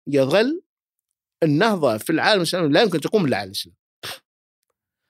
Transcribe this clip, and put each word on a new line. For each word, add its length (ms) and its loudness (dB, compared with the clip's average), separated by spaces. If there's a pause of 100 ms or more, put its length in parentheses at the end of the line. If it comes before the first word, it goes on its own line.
يظل 560 0 (800)
النهضة 560 2
في 120 -6
العالم 300 2
الإسلامي 280 -2
لا 140 4
يمكن 180 0
تقوم 260 0
إلا 100 0
على 100 -6
الإسلام. 300 -14 (1300)